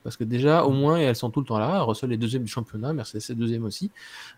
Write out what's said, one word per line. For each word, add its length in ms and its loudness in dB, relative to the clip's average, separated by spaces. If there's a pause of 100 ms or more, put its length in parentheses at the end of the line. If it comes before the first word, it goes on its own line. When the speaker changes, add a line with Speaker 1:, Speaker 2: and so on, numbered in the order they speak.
Speaker 1:
Parce 140 -8
que 80 -4
déjà, 400 4
au 80 4
Speaker 2:
Mm. 60 2
Speaker 1:
moins, 200 4
elles 180 4
sont 140 -4
tout 100 -2
le 60 -2
temps 120 0
là. 260 2
Russell 280 0
est 60 0
deuxième 240 0
du 80 -6
championnat, 420 -6
Mercedes 380 -6
est 40 -6
deuxième 300 0
aussi. 260 -6 (480)